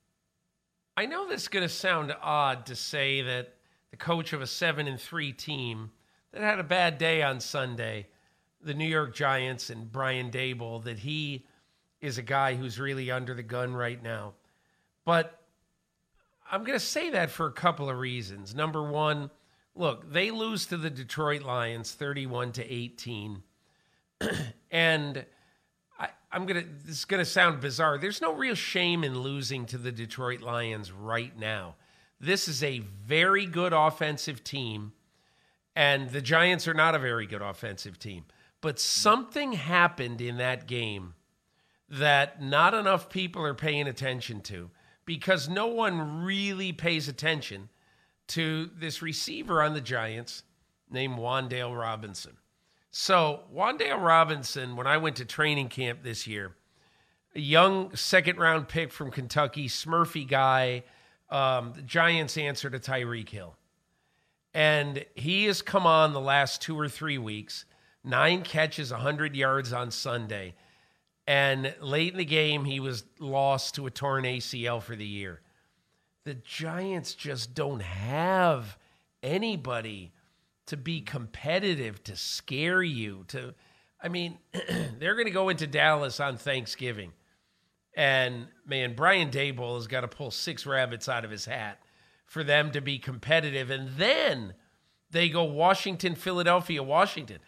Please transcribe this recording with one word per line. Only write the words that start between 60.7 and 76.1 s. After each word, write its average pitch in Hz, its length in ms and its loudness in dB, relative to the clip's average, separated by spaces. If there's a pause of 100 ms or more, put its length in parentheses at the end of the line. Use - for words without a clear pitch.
um, 131 440 2
the 135 80 -14
Giants' 160 560 4
answer 143 320 -2
to 123 100 -6
Tyreek 120 500 -4
Hill. 90 260 -12 (1000)
And 147 520 4 (100)
he 185 300 2
has 202 160 2
come 185 260 4
on 156 240 10
the 143 80 -2
last 139 420 4
two 160 160 -4
or 151 120 0
three 151 280 -4
weeks, 107 460 -6 (400)
nine 147 400 4
catches, 156 480 -2
a 120 60 -4
hundred 147 400 0
yards 135 340 2
on 123 200 -4
Sunday. 110 640 -6 (720)
And 139 520 4
late 151 320 2
in 180 60 -8
the 180 80 0
game, 151 400 2
he 135 140 -2
was 131 240 -4 (160)
lost 135 560 2
to 143 100 -6
a 127 60 -6
torn 135 340 0
A 127 140 -2
C 117 260 -6
L 117 160 -2
for 117 140 -10
the 104 100 -8
year. 101 360 -8 (840)